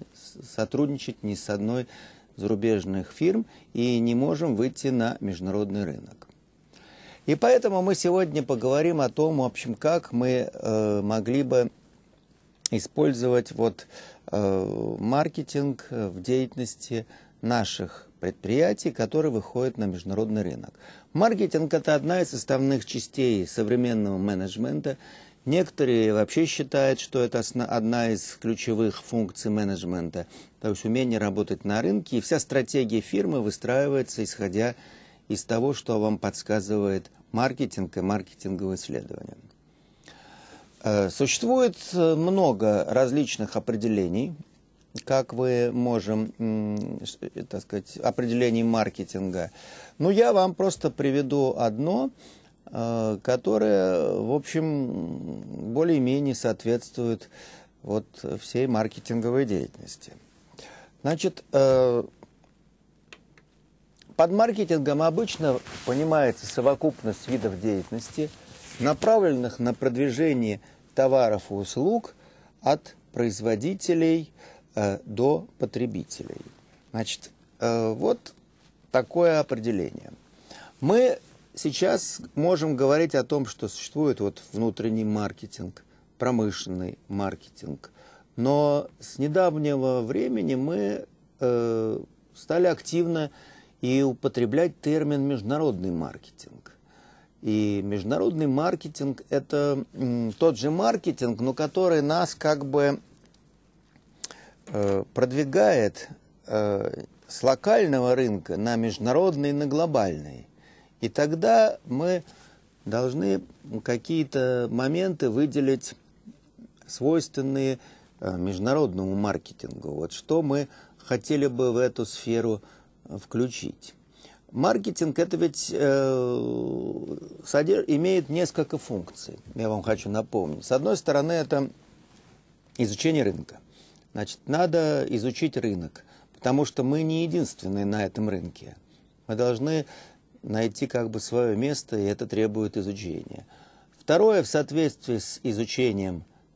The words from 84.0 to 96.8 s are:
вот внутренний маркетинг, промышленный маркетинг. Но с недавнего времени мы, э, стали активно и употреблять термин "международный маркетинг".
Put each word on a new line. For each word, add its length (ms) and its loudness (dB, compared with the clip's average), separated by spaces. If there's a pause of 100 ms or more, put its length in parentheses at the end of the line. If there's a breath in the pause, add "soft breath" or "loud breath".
вот 220 -2 (100)
внутренний 520 -2
маркетинг, 800 -6 (340 soft breath)
промышленный 800 -2 (100)
маркетинг. 800 -8 (460 loud breath)
Но 520 2 (120)
с 180 -12
недавнего 840 2
времени 520 -2
мы, 520 -2 (340)
э, 600 0 (340)
стали 320 0
активно 640 0 (500 loud breath)
и 220 2
употреблять 800 0
термин 420 0
"международный 680 0
маркетинг". 880 -10 (640 soft breath)